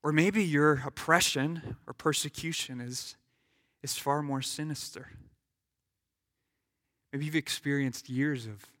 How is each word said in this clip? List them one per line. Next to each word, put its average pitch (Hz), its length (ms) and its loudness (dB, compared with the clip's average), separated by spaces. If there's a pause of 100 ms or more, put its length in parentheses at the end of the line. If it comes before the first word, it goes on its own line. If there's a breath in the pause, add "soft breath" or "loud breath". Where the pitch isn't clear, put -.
Or 151 60 2
maybe 196 320 4
your 147 420 4
oppression 160 920 0 (100)
or 110 60 -10
persecution 147 840 -2
is, 123 380 -10 (640)
is - 160 -4
far 143 240 2
more 135 220 -2
sinister. - 680 -8 (2000)
Maybe 139 140 -4
you've 151 100 -4
experienced 139 720 0
years 131 380 -2
of 104 220 -14 (120)